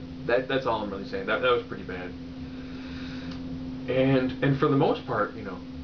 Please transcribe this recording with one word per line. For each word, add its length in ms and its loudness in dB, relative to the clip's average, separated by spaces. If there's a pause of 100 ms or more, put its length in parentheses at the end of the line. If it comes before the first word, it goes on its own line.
(280)
That, 200 2
that's 180 0
all 160 0
I'm 80 -4
really 180 -6
saying. 180 -4
That, 160 0
that 100 6
was 120 4
pretty 200 -8
bad. 300 -6 (1800)
And, 520 4
and 160 4
for 100 4
the 100 4
most 280 4
part, 300 0
you 60 -8
know, 160 -8 (260)